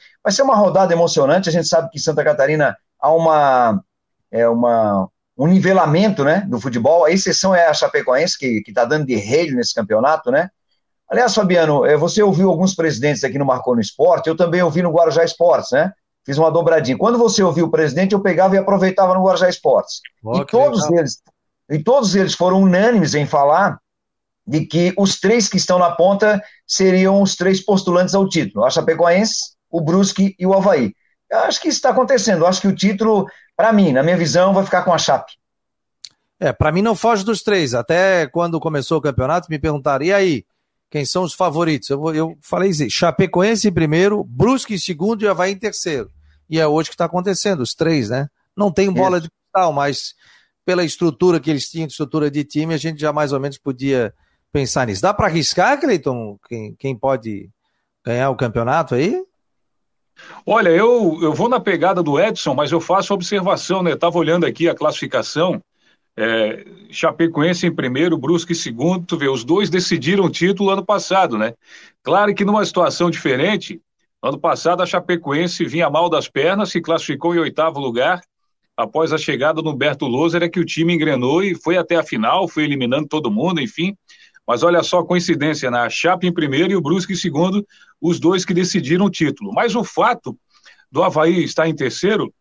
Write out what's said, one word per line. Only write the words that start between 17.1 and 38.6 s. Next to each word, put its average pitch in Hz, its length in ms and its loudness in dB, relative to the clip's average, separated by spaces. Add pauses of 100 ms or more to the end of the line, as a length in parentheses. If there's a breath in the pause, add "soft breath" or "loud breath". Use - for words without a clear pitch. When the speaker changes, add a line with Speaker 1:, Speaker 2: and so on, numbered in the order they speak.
Speaker 1:
você 208 240 2
ouvia 156 200 2
o 160 60 0
presidente, 160 440 0
eu 196 80 2
pegava 190 340 2
e - 20 4
aproveitava 190 560 2
no 185 100 0
Guarujá 185 240 4
Esportes. 139 540 0 (220)
Speaker 2:
Ó, 113 180 -4
Speaker 1:
E 139 40 -6
Speaker 2:
que - 60 -16
Speaker 1:
todos 240 340 2
Speaker 2:
legal. 165 140 2
Speaker 1:
eles, 135 220 -4 (480)
e 151 80 -2
todos 214 380 2
eles 190 180 0
foram 185 300 2
unânimes 190 500 4
em 143 140 -2
falar 151 500 2 (680)
de 143 180 -2
que 175 320 0
os 196 220 0
três 220 280 2
que 190 100 -2
estão 180 200 2
na 175 140 2
ponta 196 500 2 (240 loud breath)
seriam 190 560 4
os 196 140 0
três 185 280 0
postulantes 185 520 0
ao 196 120 2
título, 120 380 0
a 135 60 2
Chapecoense, 170 800 0 (160)
o 170 120 -4
Brusque 190 580 0
e 185 80 -2
o 196 80 4
Avaí. 175 400 2 (340)
Eu - 120 0
acho - 200 -2
que - 60 -8
isso - 140 -2
tá 269 100 2
acontecendo, 226 480 2
eu 165 80 4
acho 190 140 0
que 202 60 0
o 190 80 2
título, 196 520 0 (280 loud breath)
pra 214 160 2
mim, 196 200 4
na 127 100 2
minha 175 160 2
visão, 175 380 2
vai 190 100 2
ficar 180 160 0
com 180 120 0
a 160 40 2
Chape. - 360 -2 (1080)
Speaker 2:
É, 143 120 0
pra 156 200 0
mim 175 100 0
não 220 140 2
foge 220 280 0
dos 208 200 -4
três. 165 320 0
Até 170 520 2
quando 165 320 -2
começou 156 380 -2